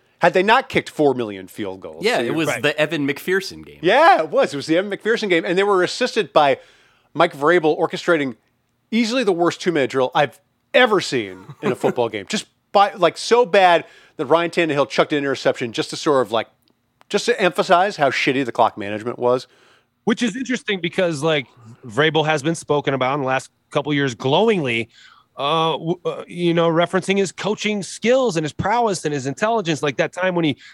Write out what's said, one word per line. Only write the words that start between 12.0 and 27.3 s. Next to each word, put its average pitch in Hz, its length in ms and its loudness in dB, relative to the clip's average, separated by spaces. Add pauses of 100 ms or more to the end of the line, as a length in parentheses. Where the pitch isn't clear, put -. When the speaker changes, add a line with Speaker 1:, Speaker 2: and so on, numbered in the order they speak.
Speaker 1:
game. 101 180 -8
Just - 180 -6 (260)
by, 208 220 4
like, 170 240 2
so 240 280 4
bad 175 400 6 (300)
that 156 100 -6
Ryan 165 240 2
Tannehill 165 400 0
chucked - 220 0
an 151 80 0
interception 135 540 -2
just - 180 -6
to - 60 -12
sort 135 280 0
of, 101 60 -12
like, 110 160 -2 (600)
just 202 160 -4
to - 140 0
emphasize 185 580 2
how 143 120 2
shitty 135 360 0
the 113 60 -8
clock 113 260 2
management 107 420 -8
was. 123 260 0 (600)
Speaker 3:
Which 226 180 -2
is 208 140 -2
interesting 240 420 -6
because, 170 420 -2
like, 151 260 -2 (380)
Vrabel 147 400 2
has 156 160 0
been 165 140 -2
spoken 147 380 -2
about 131 220 0
in 151 60 -2
the 131 60 -4
last 131 240 -2 (200)
couple 151 220 -2
years 139 220 0
glowingly, 139 720 0 (460)
uh, 160 380 0
w-, 165 300 -4
uh, 160 240 -6
you 175 240 -2
know, 165 160 2
referencing 170 500 0
his 196 140 0